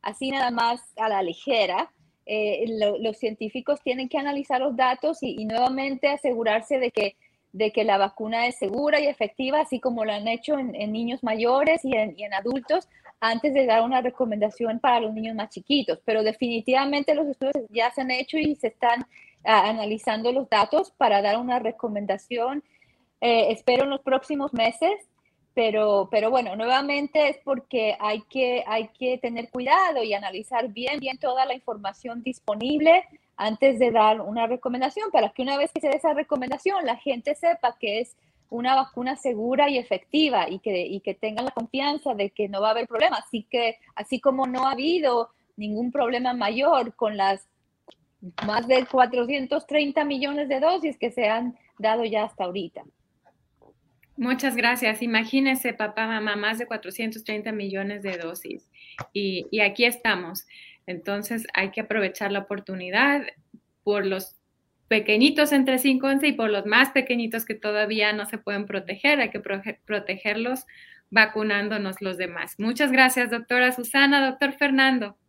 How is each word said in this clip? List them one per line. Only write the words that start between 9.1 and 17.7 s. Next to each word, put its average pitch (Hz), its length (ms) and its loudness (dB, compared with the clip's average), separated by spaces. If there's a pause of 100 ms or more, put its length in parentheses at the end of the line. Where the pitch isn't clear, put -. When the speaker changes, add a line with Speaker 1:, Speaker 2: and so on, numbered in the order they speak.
Speaker 1:
así 254 180 -2
como 233 280 -2
lo 214 60 -4
han 208 140 -4
hecho 240 320 -2
en, 254 160 -6
en 208 180 -6
niños 233 300 -4
mayores 254 640 2
y 262 120 0
en, 214 220 -2
y 208 60 -10
en 202 100 -10
adultos, 254 540 -2 (300)
antes 233 360 0
de 269 100 4
dar 226 180 4
una 254 200 2
recomendación 226 760 -2
para 240 220 4
los 220 140 -4
niños 220 200 -8
más 220 140 -6
chiquitos. 196 560 0
Pero 220 180 2
definitivamente 254 920 0
los 294 120 0
estudios 277 440 -2